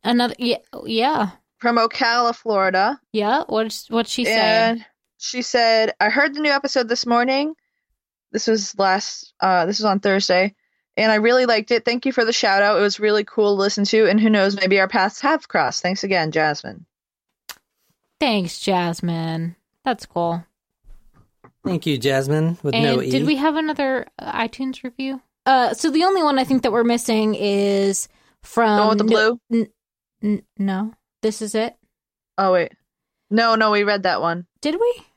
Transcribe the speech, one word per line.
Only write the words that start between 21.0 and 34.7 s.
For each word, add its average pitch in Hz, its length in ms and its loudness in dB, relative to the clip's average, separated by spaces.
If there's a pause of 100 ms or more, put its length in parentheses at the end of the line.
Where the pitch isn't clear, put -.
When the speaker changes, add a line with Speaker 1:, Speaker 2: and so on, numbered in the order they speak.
Speaker 3:
Thank 180 220 -4
you, 147 120 0
Jasmine, 139 640 0
with 143 120 -4
no - 240 2
Speaker 1:
And - 60 -2
Speaker 3:
E. - 60 -4
Speaker 1:
did 269 160 0
we 302 100 0
have 294 200 0
another, 294 500 -4 (120)
uh, - 140 -10
iTunes 254 500 -6
review? 262 380 -10 (260)
Uh, 254 280 4
so 320 160 -2
the 311 140 2
only 381 180 2
one 285 160 2
I 262 60 0
think 262 180 0
that 233 100 0
we're 233 120 2
missing 220 500 0
is 202 720 0 (340)
from 220 340 2
Speaker 2:
The 208 100 4
one - 20 4
with 214 100 2
the 208 60 2
Speaker 1:
no, 220 340 2 (120)
Speaker 2:
blue? 226 100 2
Speaker 1:
n-, 214 80 -2 (540)
n-, 208 200 -2 (160)
no. 196 360 -4 (280)
This 220 200 -4
is 208 120 -8
it? 220 220 -2 (640)
Speaker 2:
Oh, 190 140 2
wait. 175 200 0 (580)
No, 226 240 2
no, 220 160 2
we 208 120 2
read 202 220 -2
that 170 160 0
one. 170 260 -4 (140)
Speaker 1:
Did 302 200 -4